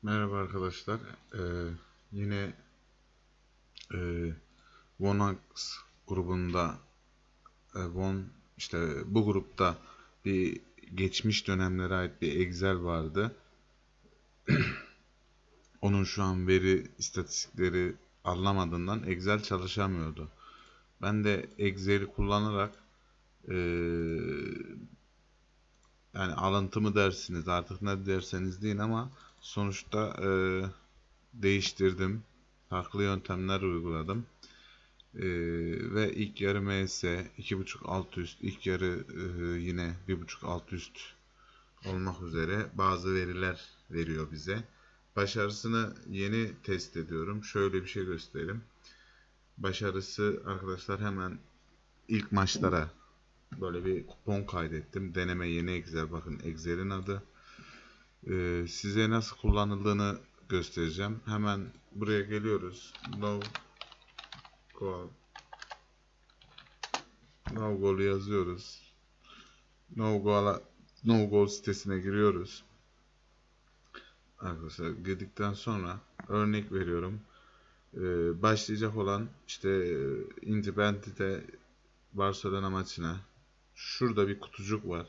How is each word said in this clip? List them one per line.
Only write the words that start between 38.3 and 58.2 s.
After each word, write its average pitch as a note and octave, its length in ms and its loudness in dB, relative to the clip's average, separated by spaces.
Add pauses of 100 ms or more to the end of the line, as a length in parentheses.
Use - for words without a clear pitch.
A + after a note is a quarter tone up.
ilk - 260 -4
yarı, F#2 400 0 (100)
e, F2 440 -2
yine F2 360 -2 (120)
bir F#2 120 0
buçuk - 240 -12
alt F2 280 -6
üst - 260 -10 (880)
olmak F#2 360 -2
üzere E2 520 -2
bazı F#2+ 400 2
veriler F2+ 540 -2 (220)
veriyor D#2+ 420 -2
bize. F#2 320 -4 (520)
Başarısını G#2 800 0 (120)
yeni G2+ 440 0 (100)
test F#2 340 -4
ediyorum. E2+ 480 -4
Şöyle F#2+ 380 2
bir F#2 60 -10
şey G2 160 -4
göstereyim. F2+ 580 -6 (960)
Başarısı G2 880 -2
arkadaşlar F#2+ 540 -4
hemen F#2+ 380 -4 (680)
ilk G#2+ 240 0
maçlara F2+ 580 4 (720)
böyle F2 240 -4
bir F#2 220 -2
kupon G2+ 380 -4
kaydettim. E2+ 720 -4
Deneme F2+ 340 0
yeni E2+ 220 0
Excel. E2 420 -4
Bakın D#2+ 320 -8
Excel'in E2+ 460 -2
adı. G2 320 -4 (1040)